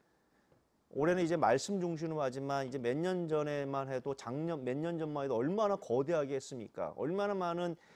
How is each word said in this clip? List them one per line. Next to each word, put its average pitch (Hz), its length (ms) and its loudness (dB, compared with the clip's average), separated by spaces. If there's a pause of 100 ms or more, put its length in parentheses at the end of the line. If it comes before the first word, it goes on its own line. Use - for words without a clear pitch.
(920)
올해는 175 320 2
이제 170 140 2
말씀 139 440 4
중심으로 165 400 -2
하지만 135 460 -2
이제 127 120 -4
몇 123 180 2
년 175 320 0
전에만 143 640 0
해도 135 240 -2
작년, 147 500 -4
몇 127 120 0
년 165 220 -2
전만 151 260 -2
해도 131 120 2
얼마나 196 400 2
거대하게 143 600 0
했습니까? 101 600 -6
얼마나 196 380 0
많은 175 420 -2 (200)